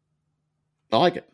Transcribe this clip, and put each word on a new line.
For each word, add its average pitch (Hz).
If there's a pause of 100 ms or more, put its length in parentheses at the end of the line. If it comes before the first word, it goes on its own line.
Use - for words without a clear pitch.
(920)
I 110
like 170
it. -